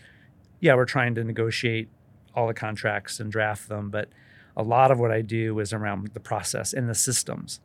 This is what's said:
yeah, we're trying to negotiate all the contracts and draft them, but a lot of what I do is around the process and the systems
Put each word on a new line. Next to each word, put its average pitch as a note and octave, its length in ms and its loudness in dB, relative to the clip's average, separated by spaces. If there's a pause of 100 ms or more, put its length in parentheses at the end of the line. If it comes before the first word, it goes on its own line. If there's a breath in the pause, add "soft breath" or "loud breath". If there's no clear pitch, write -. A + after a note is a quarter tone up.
(600 soft breath)
yeah, D#3 140 8
we're B2+ 100 6
trying A#2+ 300 0
to A#2 100 -2
negotiate A2+ 640 -2 (460)
all A#2+ 140 2
the A2+ 60 -2
contracts G#2+ 680 -4
and G#2+ 120 -6
draft G#2+ 360 -2
them, G#2 220 -6
but G#2 180 -4 (480 soft breath)
a A2 60 -2
lot B2 280 6
of B2+ 80 6
what A#2+ 140 2
I A2+ 100 0
do A2 380 -2
is G#2 120 -4
around G#2 400 -4
the A2 80 -10
process - 520 -4
and B2 160 -2
the A2+ 60 -2
systems - 720 -2